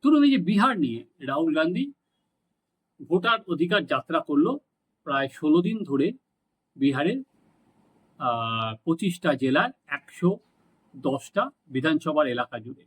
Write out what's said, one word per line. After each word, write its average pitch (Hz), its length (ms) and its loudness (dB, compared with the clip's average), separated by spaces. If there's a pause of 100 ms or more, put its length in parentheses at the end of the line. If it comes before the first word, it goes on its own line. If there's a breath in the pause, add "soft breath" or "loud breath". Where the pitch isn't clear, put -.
ধরুন, 294 200 6
এই 285 60 6
যে 269 80 4
বিহার 214 400 2
নিয়ে 120 260 -4 (160)
রাহুল 147 340 -2
গান্ধী 185 380 0 (1160)
ভোটার 220 380 2
অধিকার 175 400 0
যাত্রা 151 340 -2
করলো 165 400 0 (440)
প্রায় 139 240 -2
ষোলো 156 340 2
দিন 214 200 -4
ধরে 139 300 0 (640)
বিহারের, 143 460 0 (960)
আহ, 113 680 -4
পঁচিশটা 170 500 0
জেলার 135 360 0 (160)
একশো 175 520 -4 (580)
দশটা 139 540 -4 (160)
বিধানসভার 151 600 0
এলাকা 120 320 -6
জুড়ে। 107 280 -16